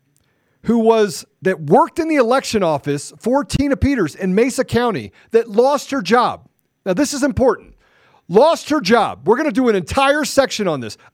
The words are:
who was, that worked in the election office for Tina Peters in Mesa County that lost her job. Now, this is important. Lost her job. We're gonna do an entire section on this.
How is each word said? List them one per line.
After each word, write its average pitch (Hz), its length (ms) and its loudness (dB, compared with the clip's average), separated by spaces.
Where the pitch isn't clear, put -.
who 233 160 0
was, 220 440 2
that 185 200 -2
worked 240 380 2
in 320 100 -2
the 311 60 0
election 240 480 0
office 143 540 -4
for 262 280 -2
Tina 277 320 -2
Peters 247 360 0
in 185 220 -4
Mesa 247 300 0
County 208 480 -4
that 220 160 2
lost 254 440 0
her 269 100 -4
job. 196 480 0
Now, 190 80 -2
this 277 200 -2
is 262 100 -4
important. 233 520 -2
Lost 262 420 2
her 294 120 0
job. 165 440 0
We're 220 120 4
gonna 302 140 -2
do 247 180 0
an 208 60 2
entire 269 500 0
section 220 420 -2
on 147 140 -4
this. 107 160 -12